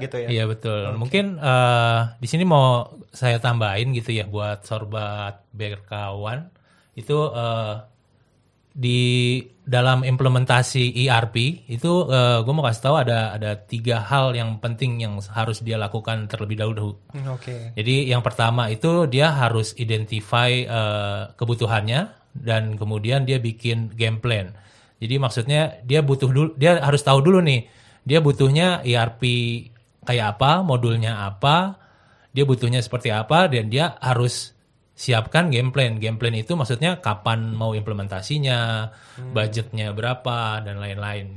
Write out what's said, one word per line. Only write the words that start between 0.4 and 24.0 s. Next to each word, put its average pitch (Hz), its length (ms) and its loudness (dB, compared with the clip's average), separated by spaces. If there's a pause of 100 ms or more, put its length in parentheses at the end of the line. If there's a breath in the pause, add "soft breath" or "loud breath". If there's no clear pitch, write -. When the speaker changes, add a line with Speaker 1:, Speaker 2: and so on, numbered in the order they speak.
Speaker 2:
betul. 110 420 -4
Speaker 1:
Oke. 101 80 -6
Speaker 2:
Mungkin, 185 400 -2
eh, 123 640 4 (160)
di - 80 -10
sini 160 200 0
mau 131 440 4 (240)
saya 123 240 2
tambahin 117 560 0
gitu 117 180 -4
ya 110 140 -2
buat 104 400 -6
Sobat 104 880 -8
Berkawan. 104 960 -8 (480 soft breath)
Itu, 147 320 -2
eh, 113 560 -4 (880)
di 123 640 2 (240)
dalam 127 400 4
implementasi 127 960 2
E 127 80 2
R 117 240 2
P - 60 -6 (340)
itu, 170 400 0
eh, 123 320 4
gue 117 100 0
mau 151 140 0
kasih 110 160 -2
tahu 143 160 2
ada, 117 320 0
ada 107 240 -4
tiga 113 480 -4
hal 131 320 2
yang 113 240 -4
penting 117 400 -2
yang 107 160 -6 (160)
harus 113 320 -4
dia 110 160 -4
lakukan 107 480 -6
terlebih 107 320 -6
dahulu. 107 400 -4 (160)
Speaker 1:
Hmm, 135 240 -8
oke. 117 340 -12
Speaker 2:
Jadi 127 380 0
yang 123 80 2
pertama 117 480 0
itu 160 400 2
dia 139 240 4
harus 117 480 0
identify, 113 720 0
eh, 107 720 -2 (100)
kebutuhannya 113 680 0 (340)
dan 110 400 -2
kemudian 107 480 -2
dia 131 160 0
bikin 113 560 -4
game 113 240 0